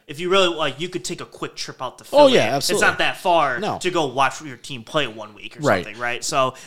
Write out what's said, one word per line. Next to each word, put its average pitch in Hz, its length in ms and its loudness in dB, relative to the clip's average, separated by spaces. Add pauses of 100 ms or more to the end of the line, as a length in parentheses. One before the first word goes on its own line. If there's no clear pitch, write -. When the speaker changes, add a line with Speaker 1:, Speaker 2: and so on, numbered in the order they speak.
Speaker 1:
if 147 140 -14
you 180 100 -4
really, 190 160 4
like, 156 340 -4
you 175 80 -6
could 175 160 -8
take 156 160 -8
a 131 60 -12
quick - 300 -10
trip - 260 -12
out 123 160 -10
to - 140 -20
Speaker 2:
Oh, 269 60 6
Speaker 1:
Philly. 277 160 8
Speaker 2:
yeah, 139 120 4 (100)
Speaker 1:
It's 143 140 -2
Speaker 2:
absolutely. 202 160 2
Speaker 1:
not 180 120 2
that 147 180 0
far 151 420 2
Speaker 2:
No. 160 200 -4
Speaker 1:
to 180 120 -4
go 175 160 0
watch 131 340 0
your 143 160 -14
team 120 280 -14
play 143 240 -2
one 107 260 -14
week 101 220 -16
or - 40 -14
Speaker 2:
Right. 107 240 4
Speaker 1:
something, 107 160 -12
right? 120 220 -4
So 131 320 0 (120)